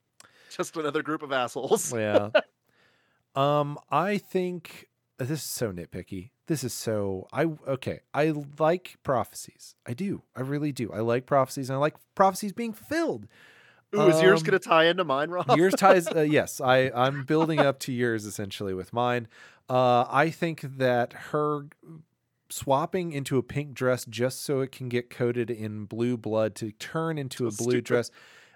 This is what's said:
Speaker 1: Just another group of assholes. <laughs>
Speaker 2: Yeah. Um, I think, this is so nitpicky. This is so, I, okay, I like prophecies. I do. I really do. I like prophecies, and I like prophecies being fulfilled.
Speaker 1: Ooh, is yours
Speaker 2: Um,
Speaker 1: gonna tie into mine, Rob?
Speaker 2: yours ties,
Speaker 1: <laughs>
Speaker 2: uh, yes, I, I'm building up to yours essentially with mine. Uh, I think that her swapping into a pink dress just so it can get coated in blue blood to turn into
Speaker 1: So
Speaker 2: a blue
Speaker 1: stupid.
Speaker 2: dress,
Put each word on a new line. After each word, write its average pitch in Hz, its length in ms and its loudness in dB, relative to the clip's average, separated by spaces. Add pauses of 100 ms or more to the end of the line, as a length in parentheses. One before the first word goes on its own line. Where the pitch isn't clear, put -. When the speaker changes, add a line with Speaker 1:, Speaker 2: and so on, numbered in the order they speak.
(520)
Speaker 1:
Just - 260 -8
another 151 260 -2
group 151 200 -6
of 139 100 -6
assholes. 131 680 -2
<laughs> 107 40 0
Speaker 2:
Yeah. 104 260 2 (1040)
Um, 147 440 0 (120)
I 190 280 0
think, 180 720 -6 (300)
this 127 120 -6
is 151 120 -6
so - 300 -6
nitpicky. 90 580 -12 (160)
This 156 180 -4
is 117 80 -6
so, 101 600 -4
I, 139 120 0 (240)
okay, 127 320 -6 (140)
I 156 180 0 (260)
like 165 440 0
prophecies. - 720 -4 (120)
I 120 80 -8
do. 170 280 -6 (140)
I 117 60 -10
really 143 300 -4
do. 120 200 -6
I 98 80 -6
like 117 260 0
prophecies, 135 440 0
and 135 60 -4
I 135 40 -2
like 156 160 0 (180)
prophecies 196 380 2
being 233 200 -6
fulfilled. 269 540 -4 (680)
Speaker 1:
Ooh, - 140 6
is 160 120 6
yours 185 220 8
Speaker 2:
Um, - 0 -
Speaker 1:
gonna 180 160 2
tie 165 280 4
into 175 180 2
mine, 147 260 0
Rob? 180 160 -4
Speaker 2:
yours 180 300 6
ties, 190 340 6
Speaker 1:
<laughs> - 20 -4
Speaker 2:
uh, 160 100 2
yes, 151 380 2
I, 131 340 4
I'm 135 300 0
building 156 380 2
up 139 180 2
to 139 120 -6
yours 117 340 0
essentially 98 480 -8
with 92 180 -8
mine. 120 360 0 (420)
Uh, 123 400 4
I 147 200 4
think 160 320 -6
that 127 520 0
her 151 540 -4 (840)
swapping 165 640 -2
into 139 260 -2
a 117 60 2
pink 143 300 -8
dress 127 320 0
just 123 360 -4
so 135 180 -2
it 131 120 -6
can 127 160 -10
get 120 220 -4
coated 120 400 -2
in 107 360 -8
blue 120 320 -2
blood 110 380 -2
to 110 160 -8
turn 160 460 -6
into 127 280 -4
Speaker 1:
So - 20 -2
Speaker 2:
a 107 40 -4
blue 120 280 0
Speaker 1:
stupid. - 20 -4
Speaker 2:
dress, 120 280 0 (460)